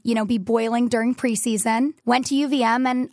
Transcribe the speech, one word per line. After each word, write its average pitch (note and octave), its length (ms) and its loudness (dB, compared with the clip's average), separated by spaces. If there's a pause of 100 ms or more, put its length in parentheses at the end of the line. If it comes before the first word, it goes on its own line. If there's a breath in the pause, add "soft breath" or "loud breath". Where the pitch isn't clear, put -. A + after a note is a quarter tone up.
you A#3 140 0
know, A3 80 0
be A3+ 140 0
boiling A3+ 500 0
during A#3 260 0
preseason. A3+ 760 0 (120)
Went B3+ 220 2
to - 80 -2
U C#4+ 140 2
V B3+ 160 2
M B3 240 2
and B3+ 240 -2